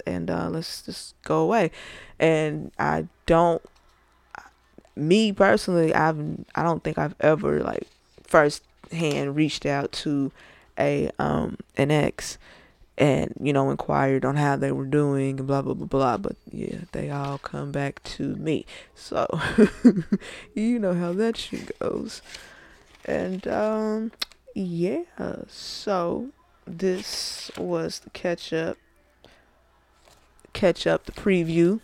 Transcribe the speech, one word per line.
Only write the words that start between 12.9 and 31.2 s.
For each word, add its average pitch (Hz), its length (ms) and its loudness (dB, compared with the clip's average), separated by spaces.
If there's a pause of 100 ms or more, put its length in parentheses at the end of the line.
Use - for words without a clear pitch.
and, 139 440 4
you 143 120 0
know, 139 180 2
inquired 139 540 0
on 135 120 0
how 143 200 2
they 139 160 0
were 135 120 -4
doing 135 540 0
and 131 80 -6
blah, 139 160 0
blah, 139 120 -4
blah, - 120 -6
blah. 135 300 2
But, - 200 -6 (140)
yeah, - 320 -8 (100)
they 147 180 -4
all 139 280 -6
come 143 340 -8
back 139 320 -4
to - 320 -6
me. 156 280 -2 (300)
So, - 320 -2 (680)
<laughs> - 600 -4
you 233 240 0
know 190 160 2
how 175 200 0
that 226 220 2
shit - 420 -8
goes. - 440 -4 (840)
And, 185 440 -2
um, 214 640 0 (420)
yeah, 190 500 -2 (440)
so 190 800 -4 (380)
this - 920 -4
was 175 440 -4
the - 100 -20
catch - 420 -4
up, 165 240 -2 (1800)
catch - 340 2
up, 165 200 0
the - 60 -14
preview 170 720 4